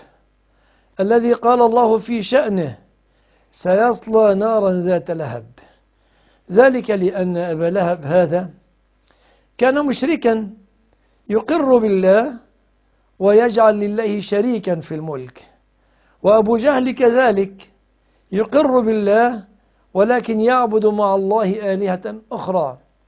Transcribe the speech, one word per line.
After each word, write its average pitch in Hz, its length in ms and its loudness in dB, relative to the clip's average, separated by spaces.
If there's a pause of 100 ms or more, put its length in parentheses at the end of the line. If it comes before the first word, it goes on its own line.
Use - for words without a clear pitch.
(1000)
الذي 233 340 2
قال 240 280 2
الله 226 360 2
في 226 260 -6
شأنه: 185 540 -2 (760)
"سيصلى 220 840 2
نارا 208 360 0
ذات 180 400 -2
لهب". 127 340 -8 (1040)
ذلك 240 400 2
لأن 185 460 -2
أبا 170 320 -4
لهب 175 360 -4
هذا 175 440 0 (1080)
كان 269 280 2
مشركا 240 640 -2 (800)
يقر 262 480 2
بالله 208 560 2 (880)
ويجعل 214 600 4
لله 208 400 -4
شريكا 202 560 -4
في 160 200 -10
الملك، 143 500 -12 (800)
وأبو 220 340 4
جهل 254 340 0
كذلك 220 800 0 (600)
يقر 254 480 0
بالله 220 640 0 (500)
ولكن 226 460 0
يعبد 226 460 0
مع 208 300 2
الله 196 580 -2
آلهة 190 420 -6 (160)
أخرى. 170 460 -6 (300)